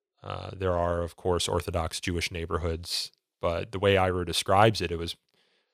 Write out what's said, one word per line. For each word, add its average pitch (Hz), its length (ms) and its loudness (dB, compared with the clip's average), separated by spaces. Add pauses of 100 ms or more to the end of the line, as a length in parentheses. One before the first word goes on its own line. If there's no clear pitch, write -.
(220)
Uh, 95 320 -8
there 92 220 0
are, 87 260 2
of 85 140 -6
course, 87 320 2
Orthodox 87 500 -2
Jewish 85 320 -2
neighborhoods, 82 800 -4 (300)
but 87 320 -2
the 95 60 -4
way 98 180 2
Ira 92 300 2
describes 98 560 4
it, 85 100 -2
it 82 60 -2
was 85 180 -6 (580)